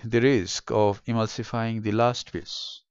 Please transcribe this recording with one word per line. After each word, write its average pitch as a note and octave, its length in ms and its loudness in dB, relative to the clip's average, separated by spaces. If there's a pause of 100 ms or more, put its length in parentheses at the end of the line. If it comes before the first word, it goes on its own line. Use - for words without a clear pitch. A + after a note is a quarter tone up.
the A2+ 160 2
risk B2 500 2
of G#2 320 2
emulsifying A#2 800 -4
the G#2+ 80 -2
last A#2 400 0
piece - 600 -10